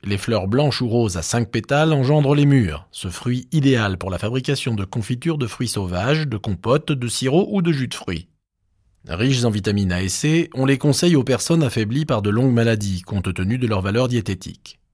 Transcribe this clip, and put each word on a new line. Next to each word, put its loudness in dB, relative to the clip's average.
les -2
fleurs -2
blanches 0
ou 0
roses 0
à -6
cinq -2
pétales 0
engendrent 4
les 4
mûres, 2
ce -10
fruit -6
idéal 2
pour -6
la -4
fabrication -2
de -4
confitures -4
de -4
fruits -6
sauvages, -2
de -4
compotes, -2
de -2
sirops 0
ou 0
de 2
jus -2
de -8
fruits. -8
Riches 0
en 2
vitamines 0
A 0
et -2
C, 0
on -2
les 4
conseille 4
aux 2
personnes 2
affaiblies 0
par 0
de 0
longues 4
maladies, 2
compte -4
tenu -2
de 0
leur 0
valeur 0
diététique. -6